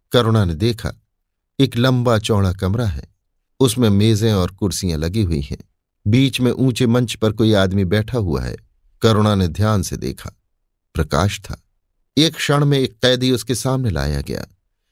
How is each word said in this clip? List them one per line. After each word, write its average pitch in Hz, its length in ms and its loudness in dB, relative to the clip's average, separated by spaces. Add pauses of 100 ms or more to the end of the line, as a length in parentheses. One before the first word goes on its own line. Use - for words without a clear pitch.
(120)
करुणा 113 340 4
ने 85 100 -2
देखा, 110 380 -4 (680)
एक 127 180 0
लंबा 123 420 2
चौड़ा 98 340 0
कमरा 107 340 -2
है, 76 200 -8 (520)
उसमें 123 300 2
मेजें 107 440 2
और 92 180 0
कुर्सियां 90 480 -4
लगी 87 220 -2
हुई 82 200 -2
हैं। - 160 -8 (480)
बीच 127 360 2
में 123 100 2
ऊंचे 127 360 0
मंच 120 280 0
पर 110 160 0
कोई 110 220 2
आदमी 98 320 2
बैठा 110 320 -2
हुआ 82 240 -2
है। 62 140 -8 (460)
करुणा 107 340 4
ने 95 120 2
ध्यान 101 360 0
से - 140 -8
देखा, - 340 -10 (640)
प्रकाश 78 460 0
था। - 200 -12 (560)
एक 156 180 2
क्षण 143 300 0
में 143 140 2
एक 131 140 -2
कैदी 127 380 2
उसके 123 240 -2
सामने 131 340 -2
लाया 73 320 -2
गया। 55 240 -8 (460)